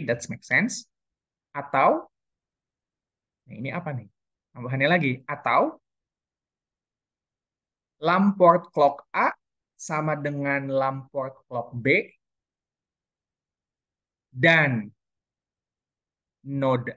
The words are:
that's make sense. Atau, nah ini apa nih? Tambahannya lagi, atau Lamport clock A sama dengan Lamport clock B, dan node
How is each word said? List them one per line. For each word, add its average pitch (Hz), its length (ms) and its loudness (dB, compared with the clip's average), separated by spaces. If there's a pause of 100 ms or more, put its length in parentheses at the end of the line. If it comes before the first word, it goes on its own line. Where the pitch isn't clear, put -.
that's 120 240 -4
make - 120 -14
sense. 175 440 -2 (640)
Atau, 143 560 0 (1400)
nah 127 60 -18
ini 117 140 -10
apa 160 240 -8
nih? 117 160 -10 (480)
Tambahannya 131 320 -2
lagi, 160 240 2 (160)
atau 147 480 0 (2250)
Lamport 180 720 4
clock - 400 2
A 233 240 0 (400)
sama 156 440 -4
dengan 143 520 -4
Lamport 135 640 -4 (160)
clock 120 240 -8
B, 139 360 0 (2250)
dan 131 600 2 (1600)
node 131 500 -2